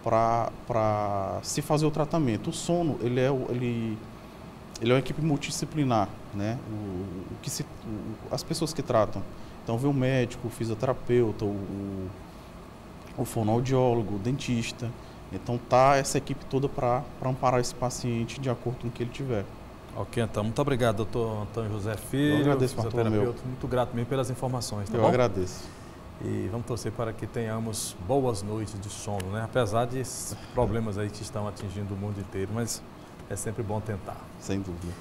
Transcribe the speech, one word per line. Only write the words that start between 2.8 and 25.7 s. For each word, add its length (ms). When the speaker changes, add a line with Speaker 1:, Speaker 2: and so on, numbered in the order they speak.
Speaker 1:
ele 180
é 100
o, 220
ele, 440
ele 80
é 60
uma 40
equipe 220
multidisciplinar, 880
né? 240
O, 640
o 100
que 80
se, 100
o, 720
as 80
pessoas 320
que 80
tratam. 400
Então 140
vem 140
o 20
médico, 540
o 20
fisioterapeuta, 960
o, 40
o, 600
o 60
fonoaudiólogo, 920
o 40
dentista. 680
Então 260
tá 380
essa 240
equipe 260
toda 240
pra, 340
pra 80
amparar 320
esse 140
paciente 680
de 120
acordo 300
com 60
o 40
que 100
ele 80
tiver. 340
Speaker 2:
Ok, 260
então. 220
Muito 180
obrigado, 360
doutor 440
Antônio 300
José 260
Filho, 380
Speaker 1:
Eu 60
agradeço, 340
Speaker 2:
fisioterapeuta. 500
Speaker 1:
Bartolomeu. 220
Speaker 2:
Muito 200
grato 280
mesmo 140
pelas 200
informações, 600
tá 60
Speaker 1:
Eu 60
Speaker 2:
bom? 60
Speaker 1:
agradeço. 560